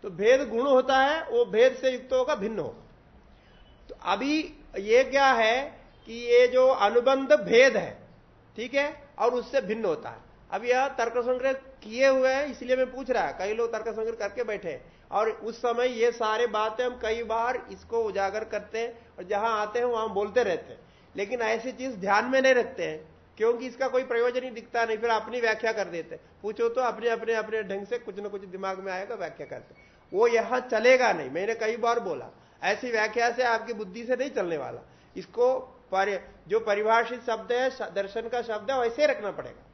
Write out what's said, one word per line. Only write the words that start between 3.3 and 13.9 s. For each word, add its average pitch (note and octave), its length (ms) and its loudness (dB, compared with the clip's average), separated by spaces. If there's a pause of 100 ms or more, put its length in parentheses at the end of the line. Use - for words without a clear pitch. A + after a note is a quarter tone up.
तो - 140 -16
अभी C4+ 540 -2 (220)
ये A3+ 260 4
क्या C4+ 280 4
है A#3 480 0 (260)
कि A3+ 60 -14
ये A#3+ 360 6
जो B3+ 200 6
अनुबंध C4 640 4
भेद A#3+ 440 6
है, D3 320 -6 (480)
ठीक A#3+ 180 -8
है, D4 340 -2 (100)
और A#3+ 160 0
उससे B3 260 -2
भिन्न A3 240 -4
होता D3+ 260 -2
है। A2+ 80 -18 (320)
अब G3+ 140 -6
यह B3+ 240 2
तर्क A#3 300 -2
संग्रह B3+ 340 0
किए B3+ 540 -2
हुए C4 260 4
हैं, C#4+ 140 0
इसलिए B3+ 300 -2
मैं B3+ 160 -2
पूछ B3+ 180 -10
रहा, F#3 200 0
कई F#3+ 240 -6
लोग A3+ 180 -2
तर्क A3 160 -6
संग्रह A3 260 -6